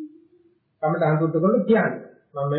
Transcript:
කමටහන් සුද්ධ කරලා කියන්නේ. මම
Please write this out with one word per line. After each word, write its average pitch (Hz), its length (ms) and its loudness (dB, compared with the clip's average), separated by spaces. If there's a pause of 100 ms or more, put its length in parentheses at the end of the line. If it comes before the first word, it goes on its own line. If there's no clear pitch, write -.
(840)
කමටහන් 156 340 0
සුද්ධ 160 200 0
කරලා 190 260 2
කියන්නේ. 180 460 0 (200)
මම 143 300 -4